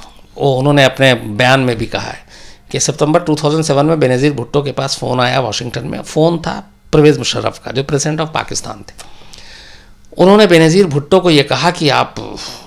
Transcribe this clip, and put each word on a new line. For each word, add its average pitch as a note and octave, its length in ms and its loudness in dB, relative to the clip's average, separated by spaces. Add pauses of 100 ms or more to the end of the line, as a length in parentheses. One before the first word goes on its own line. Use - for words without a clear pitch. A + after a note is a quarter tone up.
(360)
वो C3+ 180 0
उन्होंने C#3 300 2
अपने C3 300 2
बयान A#2 460 0
में B2+ 160 -2
भी A#2 100 -6
कहा - 240 -8
है - 140 -18 (460)
कि C3+ 100 -4
सितंबर D3+ 400 0
टू D#3 160 -2
थाउजेंड D#3 280 -2
सेवन D3 220 2
में E3 140 0
बेनज़ीर C3 320 0
भुट्टो C#3 300 -4
के C#3 100 -6
पास C3 260 -6
फ़ोन B2 220 -4
आया B2+ 200 0
वाशिंगटन B2 460 -6
में। A#2 160 -8
फ़ोन E3 360 0
था - 240 -8 (300)
परवेज़ D3 260 6
मुशर्रफ A2+ 400 -6
का, - 120 -14
जो A#2+ 120 -4
प्रेसिडेंट D3+ 380 -4
of D#3+ 140 -8
पाकिस्तान A2 480 -8
थे। - 320 -20 (1040)
उन्होंने G3+ 280 6
बेनज़ीर E3+ 400 6
भुट्टो C#3+ 340 2
को F3+ 100 2
ये D3 120 4
कहा C3 280 -2
कि E3 180 -2
आप, B2 260 0 (520)